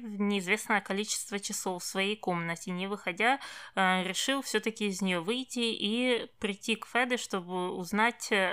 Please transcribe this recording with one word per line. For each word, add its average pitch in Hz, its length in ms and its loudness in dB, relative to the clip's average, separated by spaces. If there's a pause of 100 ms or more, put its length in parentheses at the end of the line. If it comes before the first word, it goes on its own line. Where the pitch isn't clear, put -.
неизвестное 202 800 0
количество 202 580 -4
часов 190 420 -4
в - 40 -10
своей 196 320 0
комнате, 170 540 -2
не 180 160 -2
выходя, 202 520 0 (360)
э, 185 280 4
решил 262 380 0
всё-таки 214 460 0
из 190 140 -2
неё 185 220 2
выйти 247 380 -2
и 233 680 2 (120)
прийти 208 360 -2
к - 120 -12
Феде, 247 280 2
чтобы 180 560 -4
узнать, 208 640 0
э, 190 200 4